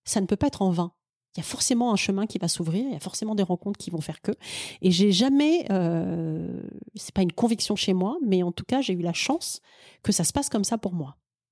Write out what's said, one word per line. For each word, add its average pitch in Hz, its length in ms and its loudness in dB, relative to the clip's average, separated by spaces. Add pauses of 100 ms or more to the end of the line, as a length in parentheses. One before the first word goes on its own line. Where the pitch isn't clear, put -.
ça - 160 0
ne 190 60 2
peut 196 100 2
pas 285 100 2
être - 160 -2
en 185 80 4
vain. 175 220 0 (420)
Il - 40 -16
y - 20 -6
a - 40 -8
forcément 247 480 0
un 202 40 4
chemin 196 300 0
qui 208 120 -4
va - 80 -2
s'ouvrir, 170 400 -2
il 262 60 -4
y 165 40 -6
a 143 40 -8
forcément 214 340 -6
des 202 80 2
rencontres 180 360 -2
qui - 120 -12
vont 165 100 -4
faire - 220 -8
que. - 80 -2 (500)
Et 185 120 6
j'ai 196 180 6
jamais, 277 600 4
euh, 170 920 -2 (320)
c'est - 180 -14
pas 196 100 2
une 175 100 2
conviction 220 420 0
chez 190 200 0
moi, 190 300 0
mais 190 200 4
en 175 80 -2
tout - 120 -10
cas, 262 160 0
j'ai 220 120 0
eu 175 100 -2
la 170 100 0
chance - 480 -2 (440)
que 214 80 2
ça - 100 2
se - 100 0
passe 277 160 -2
comme 208 160 0
ça 226 140 -2
pour 190 140 -4
moi. 147 240 -6 (360)